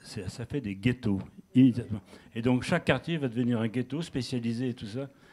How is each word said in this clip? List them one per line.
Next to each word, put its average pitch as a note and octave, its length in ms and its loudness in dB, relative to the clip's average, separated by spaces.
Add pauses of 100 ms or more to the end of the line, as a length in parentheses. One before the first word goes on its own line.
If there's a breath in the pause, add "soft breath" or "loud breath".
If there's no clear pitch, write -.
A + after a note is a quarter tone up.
c'est, G2 260 -10
ça A#2 160 -8
fait C#3+ 160 -4
des G2+ 140 -4
ghettos G#2 440 0 (340)
immédiatement. A2+ 480 6 (340 loud breath)
Et A2+ 60 -4
donc B2+ 220 2
chaque - 220 0
quartier D#3+ 320 0
va C#3 120 -2
devenir A#2+ 300 0
un A2+ 80 0
ghetto B2+ 340 -4
spécialisé B2 680 -4
et A#2 40 -4
tout A#2+ 140 -10
ça. C3 220 -8 (240 soft breath)